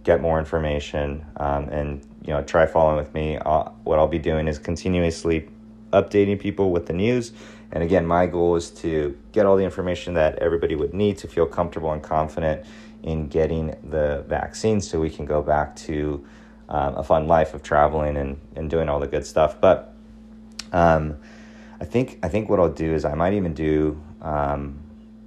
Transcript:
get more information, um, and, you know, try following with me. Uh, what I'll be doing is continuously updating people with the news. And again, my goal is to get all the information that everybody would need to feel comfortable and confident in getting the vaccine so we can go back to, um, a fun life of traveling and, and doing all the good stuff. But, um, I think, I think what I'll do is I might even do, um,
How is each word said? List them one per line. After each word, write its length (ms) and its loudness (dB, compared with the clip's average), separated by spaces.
get 180 4
more 160 2
information, 880 -2
um, 320 -2
and, 360 -6
you 100 -6
know, 100 -2
try 220 4
following 320 4
with 160 -6
me. 240 -2
Uh, 320 0
what 160 2
I'll 80 6
be 120 0
doing 280 0
is 120 -4
continuously 920 -2
updating 480 4
people 320 0
with 160 0
the 60 -4
news. 380 0
And 120 -2
again, 220 4
my 200 4
goal 300 2
is 160 -2
to 460 -4
get 140 4
all 120 6
the 60 2
information 500 -4
that 260 2
everybody 360 0
would 180 -4
need 260 0
to 80 -12
feel 180 0
comfortable 460 -4
and 100 -6
confident 640 -2
in 240 -4
getting 480 -2
the 380 -2
vaccine 520 -2
so 200 -4
we 100 0
can 160 -10
go 160 0
back 340 0
to, 500 -6
um, 260 -2
a 80 -6
fun 240 2
life 260 4
of 80 -12
traveling 540 2
and, 240 -6
and 140 -6
doing 180 0
all 120 0
the 80 -4
good 180 -4
stuff. 340 2
But, 340 4
um, 440 4
I 60 -8
think, 380 -2
I 60 -2
think 200 -2
what 100 4
I'll 80 6
do 260 -2
is 120 -2
I 80 -2
might 200 0
even 200 -2
do, 480 0
um, 580 -4